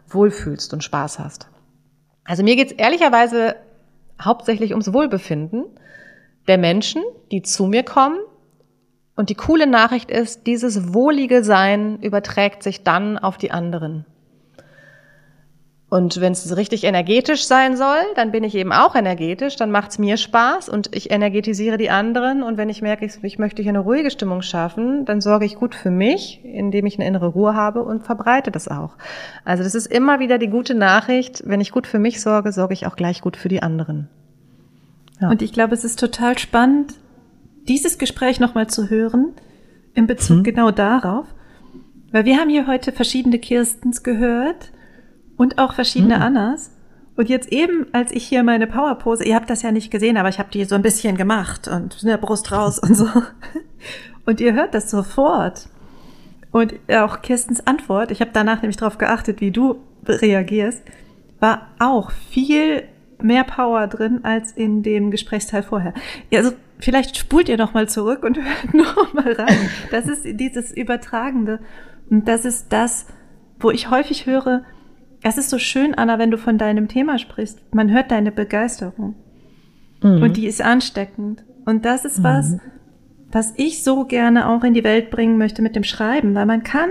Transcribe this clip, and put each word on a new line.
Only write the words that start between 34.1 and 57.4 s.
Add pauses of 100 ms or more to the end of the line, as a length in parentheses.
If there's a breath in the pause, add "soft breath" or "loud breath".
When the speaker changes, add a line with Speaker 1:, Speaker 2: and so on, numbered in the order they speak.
Speaker 1:
Ja.
Speaker 2:
Und
ich
glaube,
es
ist
total
spannend, (760)
dieses
Gespräch
nochmal
zu
hören (600 soft breath)
in
Bezug
Speaker 1:
Mhm.
Speaker 2:
genau
darauf, (880 loud breath)
weil
wir
haben
hier
heute
verschiedene
Kirstens
gehört (640 soft breath)
und
auch
verschiedene
Speaker 1:
Mhm.
Speaker 2:
Annas. (440 soft breath)
Und
jetzt
eben,
als
ich
hier
meine
Powerpose,
ihr
habt
das
ja
nicht
gesehen,
aber
ich
hab
die
so
ein
bisschen
gemacht
und,
ne,
Brust
raus
und
so.
<laughs>
Und
ihr
hört
das
sofort. (840 soft breath)
Und (180)
auch
Kirstens